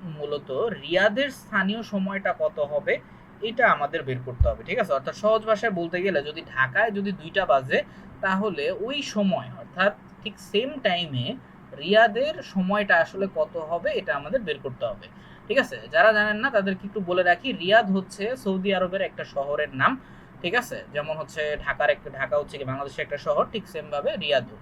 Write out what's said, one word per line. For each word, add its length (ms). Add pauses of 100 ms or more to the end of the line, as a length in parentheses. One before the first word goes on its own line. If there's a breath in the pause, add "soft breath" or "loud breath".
মূলত 460 (320)
রিয়াদের 480
স্থানীয় 520
সময়টা 560
কত 200
হবে 360 (480 loud breath)
এটা 280
আমাদের 320
বের 220
করতে 240
হবে, 160
ঠিক 140
আছে? 140
অর্থাৎ 220
সহজ 320
ভাষায় 260
বলতে 300
গেলে 200
যদি 200
ঢাকায় 480
যদি 220
দুইটা 340
বাজে 320 (420 loud breath)
তাহলে 440 (160)
ওই 220
সময় 460 (100)
অর্থাৎ 340 (300)
ঠিক 160
সেম 320 (120)
টাইমে 420 (540 loud breath)
রিয়াদের 640
সময়টা 540
আসলে 380
কত 220
হবে 340
এটা 260
আমাদের 240
বের 180
করতে 280
হবে, 200 (420 loud breath)
ঠিক 100
আছে? 180 (140)
যারা 220
জানেন 240
না 140
তাদেরকে 360
একটু 140
বলে 220
রাখি, 300
রিয়াদ 380
হচ্ছে 340 (120)
সৌদি 380
আরবের 280
একটা 220
শহরের 500
নাম, 180 (500 loud breath)
ঠিক 120
আছে? 220 (160)
যেমন 240
হচ্ছে 260 (220)
ঢাকার 260
একটা, 200
ঢাকা 300
হচ্ছে 180
কি 60
বাংলাদেশের 420
একটা 120
শহর, 340
ঠিক 160
সেম 220
ভাবে 260
রিয়াদও। 460